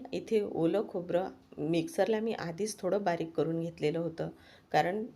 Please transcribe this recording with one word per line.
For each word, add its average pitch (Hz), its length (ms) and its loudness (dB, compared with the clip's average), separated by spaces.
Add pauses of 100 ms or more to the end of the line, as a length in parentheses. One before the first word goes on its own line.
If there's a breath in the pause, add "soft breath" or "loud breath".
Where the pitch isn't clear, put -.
(120)
इथे 208 300 0
ओलं 175 460 2
खोबरं 175 420 0 (300)
मिक्सरला 170 600 2
मी 226 140 0
आधीच 170 460 -4
थोडं 202 240 2
बारीक 165 280 0
करून 165 280 0
घेतलेलं 165 380 0
होतं, 165 300 -4 (440 loud breath)
कारण 175 320 2 (120)